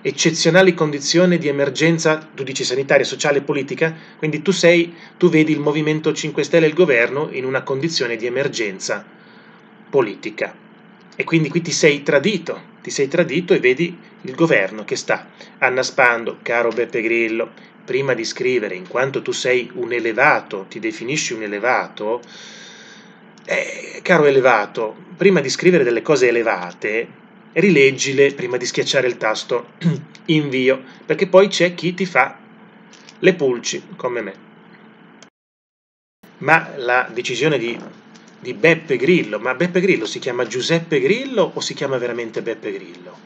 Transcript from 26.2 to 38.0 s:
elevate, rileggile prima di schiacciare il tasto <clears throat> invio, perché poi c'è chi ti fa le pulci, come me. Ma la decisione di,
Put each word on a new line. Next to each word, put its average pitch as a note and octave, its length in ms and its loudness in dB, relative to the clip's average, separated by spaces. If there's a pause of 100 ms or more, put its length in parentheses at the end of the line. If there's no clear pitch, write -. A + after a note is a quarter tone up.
elevate, A2 800 -2 (440)
rileggile C#3 840 4
prima B2 240 -4
di A#2+ 80 -4
schiacciare B2+ 400 0
il B2 100 -2
tasto A#2+ 640 -4
<clears throat> - 480 -4
invio, C3 560 0 (240)
perché D#3+ 220 -2
poi F#3+ 200 8
c'è F3 260 0
chi F3+ 200 -4
ti F#3 100 -4
fa C3+ 320 0 (840)
le F3+ 160 4
pulci, C3 480 -2 (140)
come B2 240 -6
me. G2 140 -10 (2000)
Ma D#3+ 360 2
la B2 340 0
decisione B2 460 -2
di, A#2 180 -4 (640)